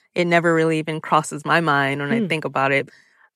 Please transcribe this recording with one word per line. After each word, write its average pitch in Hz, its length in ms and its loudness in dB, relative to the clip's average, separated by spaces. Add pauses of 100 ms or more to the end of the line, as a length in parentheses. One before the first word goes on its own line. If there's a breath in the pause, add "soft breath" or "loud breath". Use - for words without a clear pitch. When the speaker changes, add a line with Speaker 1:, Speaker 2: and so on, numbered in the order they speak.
(140 soft breath)
Speaker 1:
it 175 120 0
never 170 260 2
really 160 280 2
even 156 200 -6
crosses 151 460 -2
my 156 140 2
mind 143 420 0
when 143 100 -4
I - 60 0
Speaker 2:
Hmm. 214 80 -2
Speaker 1:
think 160 180 -4
about 139 280 0
it. 139 160 0 (480 soft breath)